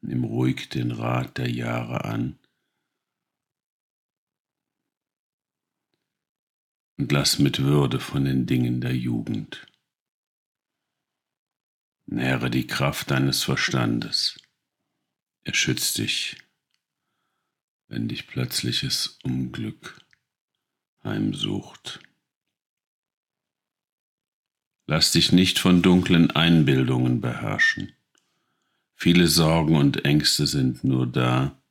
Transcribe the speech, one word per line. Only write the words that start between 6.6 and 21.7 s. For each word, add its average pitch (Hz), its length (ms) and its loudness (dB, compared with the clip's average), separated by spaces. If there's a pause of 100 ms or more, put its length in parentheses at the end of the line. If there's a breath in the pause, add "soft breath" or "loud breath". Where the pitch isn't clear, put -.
und 135 140 -2
lass - 260 0
mit 69 220 2
Würde 69 400 2
von 69 240 -4
den 67 220 0
Dingen 62 340 0
der 64 160 -4
Jugend. 57 720 -6 (2500)
Nähre 64 440 -2
die 62 160 -2
Kraft - 440 -4
deines 67 340 0
Verstandes. 58 960 -2 (1040)
Er - 100 -8
schützt - 440 -2
dich, - 380 -4 (1500)
wenn 57 220 -6
dich - 180 -10
plötzliches - 960 -4
Unglück 65 840 -8 (1000)
heimsucht. 50 960 -6 (3000)